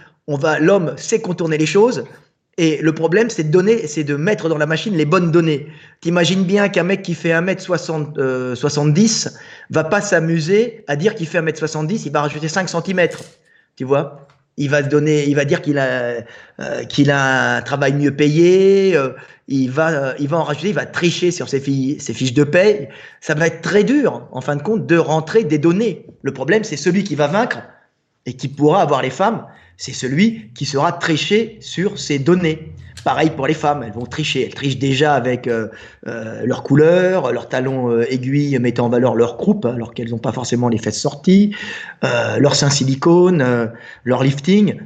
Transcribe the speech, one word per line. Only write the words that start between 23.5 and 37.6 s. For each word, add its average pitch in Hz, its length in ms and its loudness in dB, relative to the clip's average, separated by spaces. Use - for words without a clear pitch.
très 190 200 2
dur, 196 480 0
en 131 100 -10
fin 147 140 -4
de 143 80 -6
compte, 196 240 -2
de 160 100 4
rentrer 156 460 2
des 151 160 0
données. 175 480 0
Le 135 100 -4
problème, 143 300 0
c'est 151 140 -10
celui 180 260 0
qui 147 140 -4
va 147 100 2
vaincre 175 360 -2
et 120 80 -8
qui - 120 -10
pourra 151 340 2
avoir 143 220 2
les 131 80 -2
femmes, 208 340 -2
c'est - 160 -14
celui 170 600 -2
qui 139 120 -8
sera 147 260 0
triché 202 680 -2
sur 180 380 -6
ses 143 220 -4
données. 160 520 0
Pareil 143 280 0
pour 139 160 -6
les 156 80 0
femmes, 147 280 -2
elles 113 100 -12
vont 120 140 -10
tricher. 135 400 -4
Elles - 80 -10
trichent 135 240 -4
déjà 139 360 2
avec, 127 320 -2
euh, 113 200 -2
euh, 110 400 -10
leur 127 160 -2
couleur, 160 680 4
leurs 117 180 -6
talons, 131 400 -2